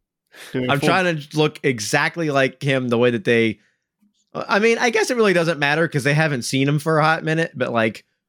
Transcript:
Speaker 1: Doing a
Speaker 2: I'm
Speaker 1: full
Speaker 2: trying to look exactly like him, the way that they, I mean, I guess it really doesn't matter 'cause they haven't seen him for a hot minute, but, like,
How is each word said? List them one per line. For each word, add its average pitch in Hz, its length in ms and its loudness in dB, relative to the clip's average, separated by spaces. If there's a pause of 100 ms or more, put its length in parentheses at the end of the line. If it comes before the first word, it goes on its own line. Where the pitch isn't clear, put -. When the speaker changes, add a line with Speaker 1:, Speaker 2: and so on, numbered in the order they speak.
(520)
Speaker 1:
Doing 127 140 -4
a 131 80 0
Speaker 2:
I'm 143 60 0
Speaker 1:
full 151 100 0
Speaker 2:
trying 175 280 0
to 147 200 -12
look 151 260 0
exactly 147 680 -2
like 135 300 0
him, 135 280 0
the 117 80 2
way 123 140 4
that 113 120 -2
they, 113 360 2 (720)
I - 260 -2
mean, 226 200 2
I 247 100 0
guess 415 200 0
it 262 80 -2
really 208 160 4
doesn't 165 260 0
matter 151 280 0
'cause 143 160 -4
they 143 100 2
haven't 147 300 0
seen 135 240 0
him 147 120 2
for 156 200 0
a 147 40 2
hot 160 200 0
minute, 160 320 -2
but, 123 160 -4
like, 113 320 0 (260)